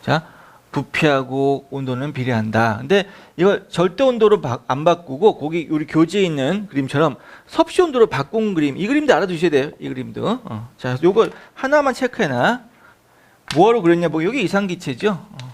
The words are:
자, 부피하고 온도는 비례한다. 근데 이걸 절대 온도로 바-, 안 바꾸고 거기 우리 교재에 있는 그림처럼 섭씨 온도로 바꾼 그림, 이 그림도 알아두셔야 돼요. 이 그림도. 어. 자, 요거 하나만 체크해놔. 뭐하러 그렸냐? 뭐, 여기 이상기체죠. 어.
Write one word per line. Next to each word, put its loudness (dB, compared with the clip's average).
자, -2
부피하고 0
온도는 -6
비례한다. 0
근데 0
이걸 2
절대 0
온도로 4
바-, -4
안 -2
바꾸고 2
거기 -6
우리 -2
교재에 2
있는 -2
그림처럼 0
섭씨 0
온도로 4
바꾼 -2
그림, -2
이 -4
그림도 2
알아두셔야 0
돼요. 0
이 -10
그림도. -6
어. -12
자, -4
요거 2
하나만 0
체크해놔. 0
뭐하러 4
그렸냐? 2
뭐, -4
여기 -2
이상기체죠. -2
어. -10